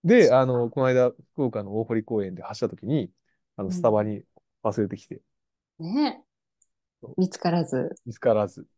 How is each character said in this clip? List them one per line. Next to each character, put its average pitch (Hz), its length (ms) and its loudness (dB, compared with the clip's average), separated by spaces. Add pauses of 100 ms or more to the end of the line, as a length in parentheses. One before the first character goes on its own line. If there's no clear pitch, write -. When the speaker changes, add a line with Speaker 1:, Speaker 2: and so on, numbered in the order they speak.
Speaker 1:
で、 185 300 6
あ 131 120 6
の、 120 240 0
こ 135 120 -4
の 131 60 2
間、 127 240 4 (220)
福 143 120 -2
岡 110 180 -4
の 101 160 -6
大 110 60 -2
濠 113 180 -2
公 110 200 -4
園 92 120 -8
で 85 80 -14
走 - 220 -6
っ 110 40 -4
た - 60 -10
時 - 100 -20
に、 139 260 -2 (440)
あ 104 80 -8
の、 95 40 -6
Speaker 2:
う - 20 -6
ん。 92 40 -6
Speaker 1:
ス 180 80 -6
タ 117 100 4
バ 107 120 2
に 107 200 -6 (400)
忘 107 180 -2
れ 101 60 0
て 101 100 -8
き - 80 -20
て。 - 160 -18 (580)
Speaker 2:
ね。 208 440 -4 (760)
Speaker 1:
そ 120 60 -18
う。 127 100 -18
Speaker 2:
見 185 120 0
つ - 80 -12
か 170 140 -2
ら 165 140 0
ず。 131 300 -4 (100)
Speaker 1:
見 120 80 -12
つ - 60 -18
か 120 140 2
ら 104 140 2
ず。 - 180 -16 (120)